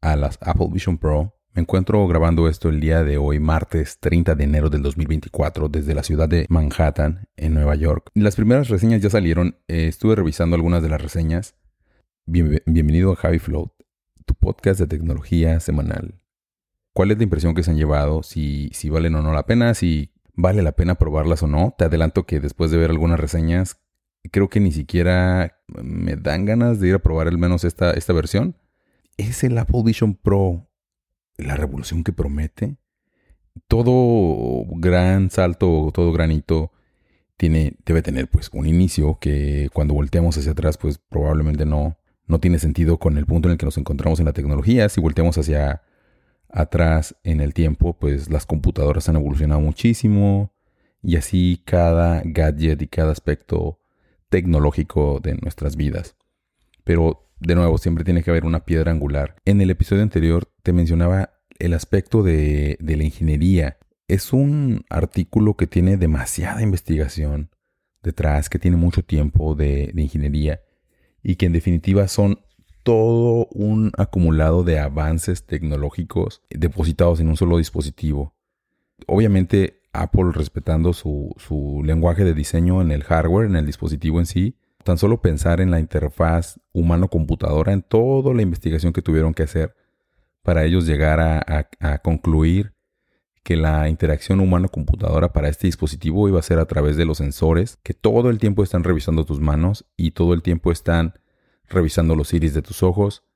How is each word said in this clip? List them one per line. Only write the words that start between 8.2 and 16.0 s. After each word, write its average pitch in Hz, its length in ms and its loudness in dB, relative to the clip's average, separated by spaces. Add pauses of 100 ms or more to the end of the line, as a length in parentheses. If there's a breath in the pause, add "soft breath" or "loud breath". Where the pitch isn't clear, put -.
primeras 120 340 2
reseñas 110 300 2
ya 98 120 0
salieron. 87 560 0
Eh, 82 220 -2
estuve 110 260 0
revisando 85 400 0
algunas 85 260 2
de 80 80 -2
las 73 140 -4
reseñas. 82 520 -4 (680)
Bien-, 80 400 0
bienvenido 80 460 2
a 87 40 0
Javi 85 220 0
Float, 78 340 -6 (540)
tu - 80 -2
podcast - 460 0
de 87 80 0
tecnología 80 720 0
semanal. 76 600 -4 (760)